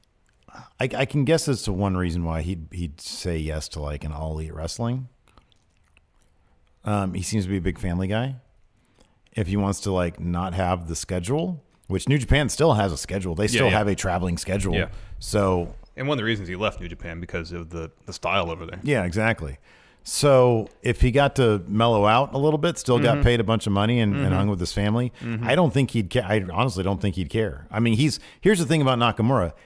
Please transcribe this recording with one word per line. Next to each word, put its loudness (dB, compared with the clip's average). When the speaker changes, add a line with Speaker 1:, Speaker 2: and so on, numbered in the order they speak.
Speaker 1:
I, -2
I 0
can 0
guess 2
as 0
to -2
one 0
reason 0
why -2
he'd, -6
he'd -8
say -6
yes -6
to, -12
like, -8
an -6
All -6
Elite -8
Wrestling. -6
Um, 0
he -4
seems -2
to -4
be 0
a -4
big -2
family -2
guy. -2
If -2
he 0
wants 0
to, -2
like, 0
not -4
have 0
the -6
schedule, -4
which -2
New 4
Japan 2
still 4
has 2
a -4
schedule. -4
They 0
Speaker 2:
Yeah, 4
Speaker 1:
still 4
Speaker 2:
yeah. 4
Speaker 1:
have 2
a 2
traveling -2
schedule. -2
Speaker 2:
Yeah. 0
Speaker 1:
So 0
Speaker 2:
And -6
one 0
of -4
the -4
reasons -2
he -8
left -4
New -10
Japan -12
because -8
of -10
the, -10
the -12
style -2
over -10
there. -14
Speaker 1:
Yeah, 0
exactly. -2
So 4
if 0
he 6
got 4
to 4
mellow 4
out 4
a -2
little 2
bit, 0
still 2
got 4
Speaker 2:
Mm-hmm. 0
Speaker 1:
paid 6
a 0
bunch 0
of 2
money 2
and, 2
and -2
Speaker 2:
Mm-hmm. 2
Speaker 1:
hung 2
with -2
his -4
family, 0
Speaker 2:
Mm-hmm. -6
Speaker 1:
I 2
don't 4
think 2
he'd -2
ca-, 0
I 0
honestly -2
don't 0
think -2
he'd -4
care. -4
I -2
mean, 2
he's, 2
here's 4
the 0
thing 2
about 2
Nakamura. 2